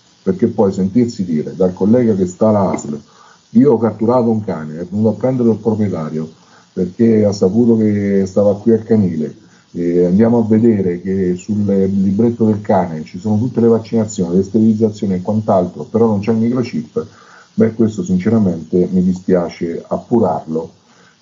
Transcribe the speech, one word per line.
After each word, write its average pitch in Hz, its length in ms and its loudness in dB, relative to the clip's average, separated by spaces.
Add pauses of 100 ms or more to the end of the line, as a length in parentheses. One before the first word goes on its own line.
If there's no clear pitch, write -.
(220)
perché 95 260 0
poi 101 260 0
sentirsi 101 500 0
dire 76 320 -4
dal 92 180 0
collega 110 400 2
che 95 140 -2
sta 110 220 0
alla 98 220 0
asl: 73 280 -8 (520)
"Io 135 200 6
ho 113 60 4
catturato 113 520 0
un 110 140 0
cane, 78 380 -8
è - 20 -8
venuto 104 260 0
a 107 40 2
prendere 123 360 0
il 107 80 2
proprietario 82 720 -4 (440)
perché 107 500 2
ha 101 80 2
saputo 110 460 2
che 101 480 0
stava 101 320 2
qui 113 160 2
al 107 100 0
canile, 85 520 0 (360)
e 87 340 0
andiamo 113 340 2
a 110 80 0
vedere 104 540 2
che 95 340 -2
sul 104 280 -4
libretto 98 840 0
del 104 160 2
cane 90 420 -2
ci - 160 -14
sono 107 180 -2
tutte 117 240 -2
le 117 60 4
vaccinazioni, 107 680 0
le 95 80 4
sterilizzazioni 107 720 0
e 90 60 -4
quant'altro, 95 640 -2
però 110 220 0
non 107 140 0
c'è 104 120 -2
il 113 60 0
microchip", 117 680 -4 (500)
beh, 110 180 2
questo 107 300 0
sinceramente 90 880 0
mi 92 120 2
dispiace 90 840 -2
appurarlo, 87 840 -2 (500)